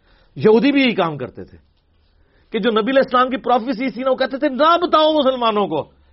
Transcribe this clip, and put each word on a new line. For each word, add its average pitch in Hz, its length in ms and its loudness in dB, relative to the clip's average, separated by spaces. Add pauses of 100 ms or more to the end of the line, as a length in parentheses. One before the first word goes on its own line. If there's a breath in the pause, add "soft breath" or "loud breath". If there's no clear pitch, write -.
(360)
یہودی 220 360 4
بھی 277 100 2
یہی 240 140 0
کام 165 220 -4
کرتے 120 260 -12
تھے 87 140 -20 (960)
کہ 226 80 -4
جو 196 100 0 (120)
نبی 214 100 -2
علیہ 269 140 4
السلام 254 240 0
کی 262 80 -4
پروفیسی 240 520 -2
تھی 226 140 -10
نا، 262 80 0
وہ 254 40 2
کہتے 254 220 -4
تھے، 285 120 0
"نہ 302 280 2
بتاؤ 311 360 2
مسلمانوں 240 540 0
کو، 151 240 -6 (220)